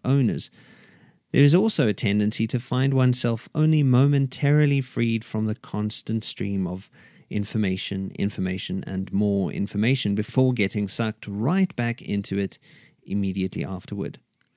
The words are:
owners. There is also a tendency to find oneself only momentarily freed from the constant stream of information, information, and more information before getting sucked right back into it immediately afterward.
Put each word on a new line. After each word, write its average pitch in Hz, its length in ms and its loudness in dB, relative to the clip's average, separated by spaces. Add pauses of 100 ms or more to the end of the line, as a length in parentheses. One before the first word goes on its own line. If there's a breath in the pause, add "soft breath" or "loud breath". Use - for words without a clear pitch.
owners. 123 460 0 (800 loud breath)
There 135 100 4
is 143 140 8
also 190 320 2
a 104 60 2
tendency 104 540 2
to 120 120 -2
find 131 340 0
oneself 123 640 2
only 156 260 4
momentarily 143 1000 4
freed 117 440 -2
from 107 220 -2
the 107 80 -2
constant 107 680 -4
stream 98 440 -2
of 92 240 -8 (400 loud breath)
information, 98 880 -2
information, 95 680 -2
and 95 260 -6
more 98 400 0
information 104 640 0
before 127 400 0
getting 104 340 -2
sucked - 400 -4
right 147 480 0
back 117 280 -4
into 98 340 -4
it 98 220 -4 (420 loud breath)
immediately 95 640 -2
afterward. 95 540 -8 (380 soft breath)